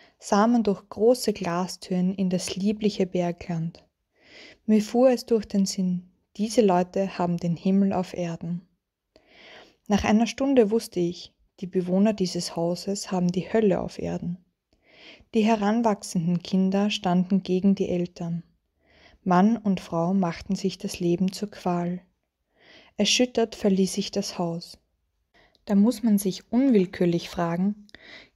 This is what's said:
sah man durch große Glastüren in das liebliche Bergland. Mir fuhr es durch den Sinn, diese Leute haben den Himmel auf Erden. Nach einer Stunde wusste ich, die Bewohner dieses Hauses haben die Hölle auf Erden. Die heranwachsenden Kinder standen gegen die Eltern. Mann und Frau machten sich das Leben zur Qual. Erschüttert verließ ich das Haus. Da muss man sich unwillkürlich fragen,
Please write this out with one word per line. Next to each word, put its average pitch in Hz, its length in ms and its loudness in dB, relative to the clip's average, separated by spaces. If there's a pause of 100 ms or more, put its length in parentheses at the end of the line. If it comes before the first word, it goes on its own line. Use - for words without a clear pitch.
(200)
sah 208 260 2
man 240 180 2
durch 196 260 -2
große 233 420 2
Glastüren 180 840 -4
in 190 140 -2
das 180 280 -4
liebliche 208 480 -2
Bergland. 170 760 -6 (840)
Mir 214 160 4
fuhr 247 300 4
es 233 140 -2
durch 220 200 0
den 196 200 0
Sinn, 185 440 -4 (280)
diese 220 240 0
Leute 185 560 2
haben 175 200 -2
den 170 180 -2
Himmel 196 360 2
auf 180 220 -4
Erden. 170 520 -8 (1200)
Nach 202 180 0
einer 214 200 4
Stunde 254 460 2
wusste 226 300 -2
ich, 175 320 -6 (260)
die 185 80 -10
Bewohner 185 460 0
dieses 175 420 -4
Hauses 175 560 -4
haben 180 200 0
die 185 200 -4
Hölle 220 300 2
auf - 180 -10
Erden. 175 440 -8 (920)
Die 226 80 2
heranwachsenden 208 1000 0
Kinder 190 480 0
standen 185 540 0
gegen 185 320 2
die 196 140 -2
Eltern. 175 520 -4 (840)
Mann 196 340 4
und 190 240 -2
Frau 170 320 -2
machten 190 420 -2
sich 190 220 -4
das - 220 -10
Leben 175 340 0
zur 208 180 -8
Qual. 175 500 -4 (920)
Erschüttert 226 600 0
verließ 190 420 0
ich 196 140 -6
das - 280 -6
Haus. 170 400 -8 (840)
Da 208 100 0
muss 220 280 4
man 208 140 4
sich - 340 -4
unwillkürlich 190 800 2
fragen, 180 580 -2 (480)